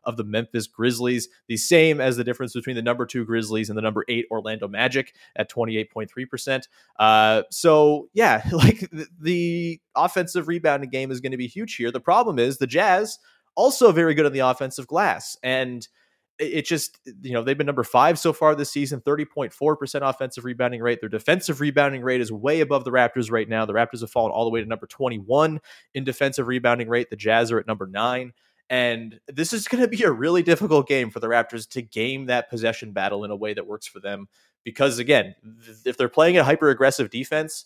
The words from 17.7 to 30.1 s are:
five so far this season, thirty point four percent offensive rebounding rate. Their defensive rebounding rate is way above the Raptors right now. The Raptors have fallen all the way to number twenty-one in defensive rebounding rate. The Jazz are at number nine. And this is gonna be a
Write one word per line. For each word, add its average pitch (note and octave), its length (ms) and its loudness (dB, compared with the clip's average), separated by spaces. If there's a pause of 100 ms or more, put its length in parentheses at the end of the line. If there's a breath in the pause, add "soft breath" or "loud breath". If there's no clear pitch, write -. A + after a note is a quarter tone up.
five D3 340 4
so E3 160 0
far D3+ 220 4
this C#3+ 160 -4
season, C#3 300 -4
thirty D3 240 -2
point C#3 280 -8
four D3+ 240 0
percent C#3 280 -6
offensive C3 400 -4
rebounding A#2+ 360 -4
rate. A#2+ 200 -2
Their A2 80 -10
defensive D3 520 -2
rebounding C#3 420 2
rate B2+ 180 0
is A2 100 -4
way C3 300 -2
above C#3 240 0
the B2 80 -6
Raptors A#2+ 360 2
right A2 200 -2
now. A2 180 -2
The G#2 60 -6
Raptors A#2 300 0
have A2+ 100 -10
fallen A2+ 180 0
all A2+ 140 -2
the A2+ 60 0
way A2+ 100 -2
to G#2+ 60 -8
number A2 200 -8
twenty-one C3+ 760 -2 (340 loud breath)
in C3+ 100 -8
defensive C3+ 420 -2
rebounding A#2+ 420 0
rate. A#2+ 220 -2
The G#2+ 60 -10
Jazz A2+ 340 2
are A#2 80 2
at G#2+ 80 -4
number G2 220 -6
nine. B2 440 -4 (380)
And A#2 560 -2
this C#3+ 260 -4
is G#3+ 140 -6
gonna B3 220 0
be A3+ 160 -2
a D#3+ 80 4